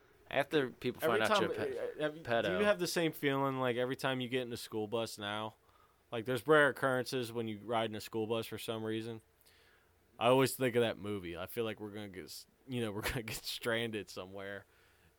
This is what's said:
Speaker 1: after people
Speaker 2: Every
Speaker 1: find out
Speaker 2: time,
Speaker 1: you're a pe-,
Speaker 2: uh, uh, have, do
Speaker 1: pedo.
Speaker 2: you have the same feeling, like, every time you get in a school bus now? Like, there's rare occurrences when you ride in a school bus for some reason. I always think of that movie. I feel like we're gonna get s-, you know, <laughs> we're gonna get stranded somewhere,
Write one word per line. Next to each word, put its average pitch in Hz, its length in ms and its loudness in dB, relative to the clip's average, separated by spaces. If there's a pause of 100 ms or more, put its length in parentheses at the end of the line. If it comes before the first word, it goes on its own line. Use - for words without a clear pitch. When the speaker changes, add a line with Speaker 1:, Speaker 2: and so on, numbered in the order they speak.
(320)
Speaker 1:
after 139 380 2
people - 340 -4
Speaker 2:
Every 117 160 4
Speaker 1:
find 107 120 4
out 104 80 4
Speaker 2:
time, - 40 4
Speaker 1:
you're 95 80 0
a - 40 -4
pe-, 113 220 -2
Speaker 2:
uh, 107 40 -6
uh, 123 220 -6
have, 151 120 0
do 165 60 -14 (280)
Speaker 1:
pedo. 180 100 2
Speaker 2:
you 208 60 4
have 208 140 4
the 175 80 0
same 165 240 2
feeling, 139 480 0
like, 123 180 2
every 123 180 0
time 131 260 -2
you 120 80 -4
get 127 160 0
in 120 80 -8
a 113 40 -6
school 110 300 -4
bus 113 300 -4
now? 107 380 -4 (560)
Like, 113 140 -4
there's 127 220 -2
rare 151 220 8
occurrences 127 640 0
when 117 140 -4
you 107 180 -6
ride 113 240 0
in 107 60 -8
a 101 60 -8
school 110 260 -4
bus 113 180 -2
for 113 140 -10
some 113 240 -6
reason. 110 380 -4 (1000)
I 117 80 4
always 131 260 8
think 127 220 2
of 120 60 8
that 110 180 2
movie. 92 380 -4
I 90 100 -6
feel 120 180 -4
like 107 140 -6
we're 104 100 -10
gonna 104 200 -10
get 90 160 -12
s-, - 200 -14 (220)
you 123 140 -4
know, 110 100 -2
<laughs> - 20 -4
we're 104 80 -6
gonna 120 220 -4
get - 200 -8
stranded 113 680 -2
somewhere, 98 560 -10 (540)